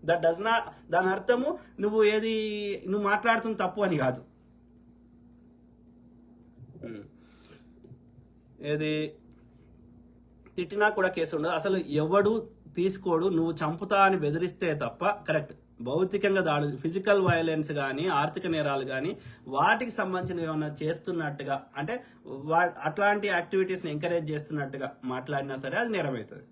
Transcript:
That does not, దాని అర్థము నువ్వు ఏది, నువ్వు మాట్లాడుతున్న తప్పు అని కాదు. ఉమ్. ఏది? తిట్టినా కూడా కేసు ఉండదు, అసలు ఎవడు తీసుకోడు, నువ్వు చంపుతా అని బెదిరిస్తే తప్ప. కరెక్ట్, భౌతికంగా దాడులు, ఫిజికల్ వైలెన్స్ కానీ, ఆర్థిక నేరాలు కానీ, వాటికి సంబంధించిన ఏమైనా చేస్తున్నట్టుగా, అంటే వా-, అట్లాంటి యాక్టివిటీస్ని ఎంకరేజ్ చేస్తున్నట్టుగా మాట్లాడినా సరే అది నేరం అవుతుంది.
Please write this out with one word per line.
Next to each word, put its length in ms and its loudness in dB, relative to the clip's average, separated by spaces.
That 160 2
does 160 2
not, 540 -2
దాని 160 2
అర్థము 520 0
నువ్వు 240 2
ఏది, 320 2
నువ్వు 200 0
మాట్లాడుతున్న 480 2
తప్పు 260 -2
అని 160 2
కాదు. 260 0
ఉమ్. 180 -10
ఏది? 520 0
తిట్టినా 320 2
కూడా 180 2
కేసు 280 -2
ఉండదు, 160 0
అసలు 260 0
ఎవడు 720 2
తీసుకోడు, 520 2
నువ్వు 240 2
చంపుతా 540 2
అని 120 4
బెదిరిస్తే 680 -2
తప్ప. 220 -6
కరెక్ట్, 480 0
భౌతికంగా 600 2
దాడులు, 360 0
ఫిజికల్ 440 2
వైలెన్స్ 500 2
కానీ, 360 -2
ఆర్థిక 400 0
నేరాలు 380 0
కానీ, 320 -4
వాటికి 440 2
సంబంధించిన 540 -4
ఏమైనా 380 -4
చేస్తున్నట్టుగా, 840 -4
అంటే 260 -6
వా-, 540 0
అట్లాంటి 480 2
యాక్టివిటీస్ని 640 0
ఎంకరేజ్ 400 -2
చేస్తున్నట్టుగా 720 -6
మాట్లాడినా 500 -4
సరే 220 -4
అది 120 0
నేరం 260 -2
అవుతుంది. 360 -12